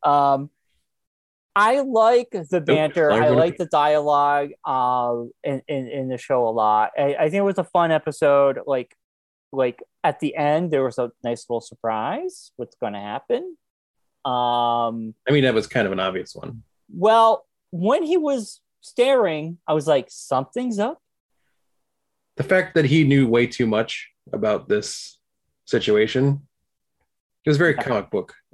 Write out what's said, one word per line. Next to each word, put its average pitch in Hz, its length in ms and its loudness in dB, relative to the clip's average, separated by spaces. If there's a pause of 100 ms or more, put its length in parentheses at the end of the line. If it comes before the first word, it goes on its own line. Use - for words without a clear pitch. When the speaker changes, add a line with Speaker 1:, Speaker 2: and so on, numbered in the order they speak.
Speaker 1:
Um, 143 460 2 (1040)
I 226 260 2
like 240 500 2
the 170 200 -8
Speaker 2:
Nope, 170 140 0
Speaker 1:
banter. 156 440 2
Speaker 2:
flying 113 140 4
Speaker 1:
I - 40 4
Speaker 2:
for 123 60 4
the 123 60 4
Speaker 1:
like 170 180 2
the 175 80 -4
dialogue, 147 840 2 (140)
uh, 123 520 0 (260)
in, 139 240 -4
in, 135 200 -6
in 131 220 -8
the 127 80 -6
show 123 300 0
a - 40 0
lot. 107 460 2
I, 143 180 0
I 156 80 -6
think 160 120 -4
it 202 80 0
was 196 160 -2
a 175 40 -4
fun 170 280 0
episode. 143 760 0
Like, 131 300 -6 (560)
like, 127 320 -2 (200)
at 151 160 -2
the 151 160 -4
end, 156 360 0
there 135 120 2
was 123 140 -4
a 123 140 -4 (120)
nice 120 260 -6
little 117 120 -4
surprise. 139 920 -8
What's - 200 -14
gonna 104 260 -8
happen? 240 540 -6 (720)
Um, 120 880 -2 (140)
Speaker 2:
I 131 40 0
mean, 143 120 4
that 127 100 2
was 110 140 0
kind 110 180 -2
of 95 80 -2
an 95 60 -4
obvious 92 360 -4
one. - 280 -14 (280)
Speaker 1:
Well, 226 540 4 (260)
when 208 320 0
he 330 140 0
was 277 440 -4 (200)
staring, 175 840 0
I 160 60 0
was 151 140 -2
like, 143 220 2
"Something's 208 720 -4
up." 254 220 -4 (1400)
Speaker 2:
The 143 60 -4
fact 185 320 0
that 156 100 4
he 156 180 4
knew 139 240 4
way 120 200 4
too 123 200 -2
much 110 420 -2 (220)
about 107 380 -2
this - 480 -4 (480)
situation, 120 800 0 (1000)
it 151 40 0
was 147 80 2
very 165 180 2
Speaker 1:
Yeah. 120 80 -4
Speaker 2:
comic 113 280 -4
book 98 220 -4 (200)